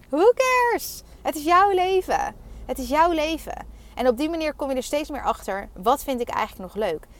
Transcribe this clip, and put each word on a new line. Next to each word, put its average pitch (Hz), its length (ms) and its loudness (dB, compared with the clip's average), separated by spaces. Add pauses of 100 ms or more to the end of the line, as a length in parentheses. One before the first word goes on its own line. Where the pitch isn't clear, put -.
Who 381 240 6
cares? 494 720 2 (180)
Het 285 140 -4
is 302 80 -8
jouw 359 280 6
leven. 370 640 0 (300)
Het 254 120 -6
is 254 120 -8
jouw 320 220 4
leven. 311 540 -4 (300)
En 247 120 0
op 233 100 2
die 302 120 -2
manier 320 240 -4
kom 285 160 -6
je 269 60 -2
er 262 80 -4
steeds 302 260 -4
meer 294 140 -8
achter, 196 500 -4
wat 226 300 0
vind 254 180 -4
ik 240 80 -4
eigenlijk 190 440 -6
nog 208 100 -4
leuk? 170 240 -4 (120)